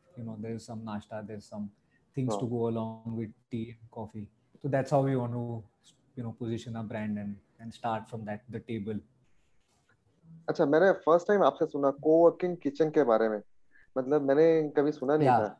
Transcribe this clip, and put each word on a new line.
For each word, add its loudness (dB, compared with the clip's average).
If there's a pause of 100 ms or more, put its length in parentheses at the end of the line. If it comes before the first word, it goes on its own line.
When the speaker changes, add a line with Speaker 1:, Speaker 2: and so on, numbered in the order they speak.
(200)
Speaker 1:
you -10
know, -12
there -8
is -20
some -12
नाश्ता, -10
there -12
is -20
some -10 (520)
things -2
to -
Speaker 2:
हाँ। -4
Speaker 1:
go -2
along -4
with -6
tea -10
and -18
coffee. -12 (320)
So -4
that's 0
how 4
we 2
want -4
to, -6 (580)
you -8
know, -10
position -6
our -8
brand -4
and, -8 (300)
and -14
start -6
from -10
that, -8 (140)
the -8 (100)
table. -6 (1500)
Speaker 2:
अच्छा, 2
मैंने 6
फर्स्ट 2
टाइम 4
आपसे 2
सुना 0
कोवर्किंग 4
किचन 0
के 4
बारे 4
में। -4 (560)
मतलब, 0
मैंने 4
कभी 0
सुना 0
नहीं 4
Speaker 1:
या, 6
Speaker 2:
था -2